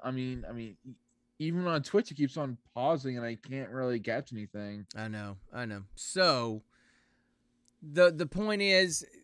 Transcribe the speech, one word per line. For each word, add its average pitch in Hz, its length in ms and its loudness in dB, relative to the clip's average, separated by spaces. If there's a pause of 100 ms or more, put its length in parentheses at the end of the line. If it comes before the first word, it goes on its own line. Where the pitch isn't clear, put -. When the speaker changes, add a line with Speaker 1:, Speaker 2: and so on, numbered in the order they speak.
Speaker 1:
I 127 80 -4
mean, 127 380 -4
I - 40 -8
mean, 113 240 -10 (100)
e-, 131 60 -16 (460)
even 165 280 0
on 165 160 2
Twitch, - 280 2
it 151 40 -12
keeps 139 220 0
on 135 200 -4 (160)
pausing, 131 440 0
and 117 80 -4
I 117 100 -4
can't 131 340 -8
really 127 300 0
catch 117 320 -2
anything. 104 540 -8 (100)
Speaker 2:
I 110 120 -6
know, 104 300 -8 (160)
I 120 120 -6
know. 104 180 -8 (120)
So, 123 680 2 (1200)
the, 165 300 6
the 165 160 -2
point 208 340 0
is, 190 440 4 (180)